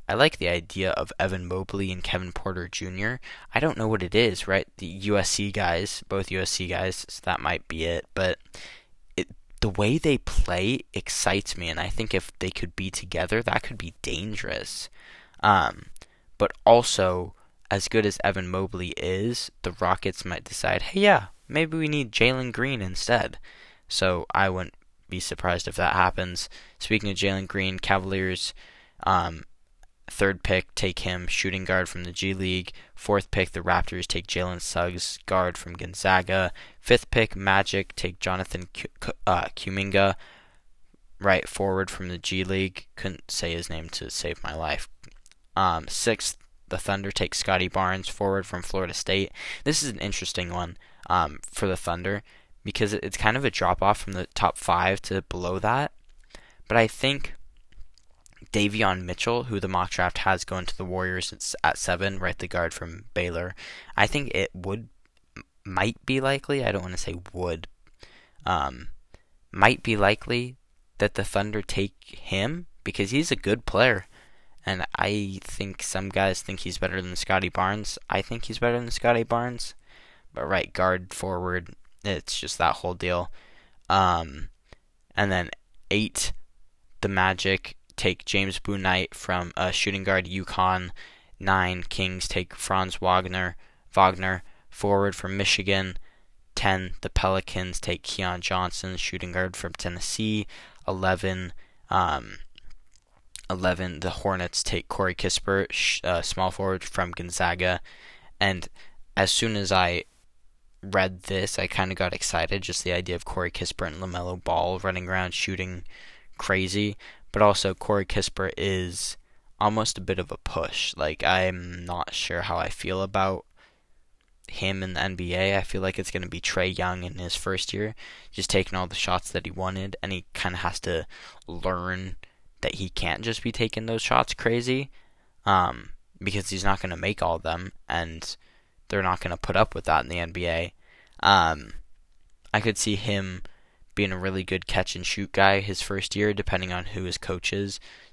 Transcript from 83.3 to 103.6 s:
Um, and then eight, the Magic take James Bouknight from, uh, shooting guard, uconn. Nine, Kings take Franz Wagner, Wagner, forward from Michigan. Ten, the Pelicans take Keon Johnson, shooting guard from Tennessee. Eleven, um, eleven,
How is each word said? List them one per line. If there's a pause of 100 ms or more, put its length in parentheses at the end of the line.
Um, (640)
and
then (400)
eight, (680)
the
Magic (200)
take
James
Bouknight
from,
uh,
shooting
guard,
uconn. (480)
Nine,
Kings
take
Franz
Wagner, (360)
Wagner, (260)
forward
from
Michigan. (560)
Ten,
the
Pelicans
take
Keon
Johnson,
shooting
guard
from
Tennessee. (420)
Eleven, (360)
um, (1120)
eleven,